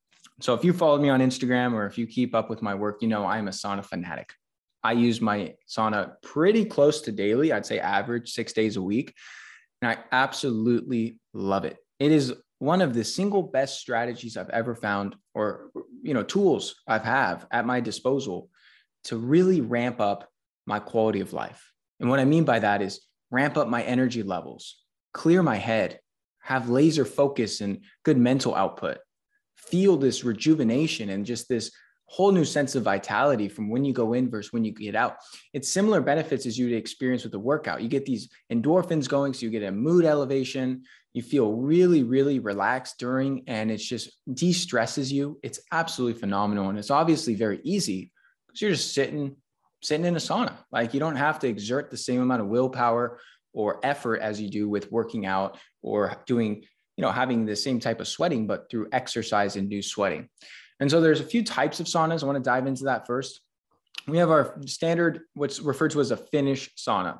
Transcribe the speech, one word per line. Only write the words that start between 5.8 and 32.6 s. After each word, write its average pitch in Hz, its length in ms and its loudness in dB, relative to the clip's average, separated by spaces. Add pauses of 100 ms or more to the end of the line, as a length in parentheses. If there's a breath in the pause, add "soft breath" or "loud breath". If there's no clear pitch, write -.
pretty 208 440 2
close 151 380 4
to 117 80 -8
daily, 107 400 2
I'd 107 140 -2
say 110 140 -2
average 117 520 -2
six - 220 -6
days 110 220 0
a 95 60 -4
week. 107 340 -2 (680 loud breath)
And 120 80 0
I 113 100 -2 (120)
absolutely 120 1080 0 (140)
love 98 300 -2
it. - 140 -6 (220)
It 147 120 4
is 135 220 4 (240)
one 165 240 2
of 143 120 2
the 113 120 0
single 196 360 0
best 135 380 -2
strategies 120 560 -4
I've 95 140 -10
ever 117 260 -2
found, 101 400 -2 (180)
or, - 380 -4 (320)
you 151 100 -2
know, 117 80 2
tools 160 540 2 (100)
I've 110 200 0
have 110 440 0
at 120 160 0
my 123 140 0
disposal 113 680 -4 (560 soft breath)
to 120 100 -8
really 160 460 4
ramp 120 400 0
up 101 280 0 (360)
my 104 140 -2
quality 110 420 0
of 101 100 -8
life. - 400 -10 (300)
And 120 80 0
what 135 100 4
I 131 60 4
mean 156 180 4
by 123 160 4
that 104 220 2
is 98 180 -6 (320)
ramp 139 240 0
up 139 140 0
my 117 140 -2
energy 123 380 0
levels, 90 600 -8 (300)
clear 175 280 4
my 139 140 2
head, 101 460 -2 (400)
have 123 280 -2
laser 147 360 4
focus 139 560 0
and 101 240 -6 (180 soft breath)
good 151 140 4
mental 123 360 4
output, 87 440 -2 (580)
feel 185 400 2
this 131 300 2
rejuvenation 127 840 2
and 98 160 -4
just 117 220 -8
this 117 240 -2 (400 soft breath)
whole 202 200 4
new 180 120 6
sense 139 300 0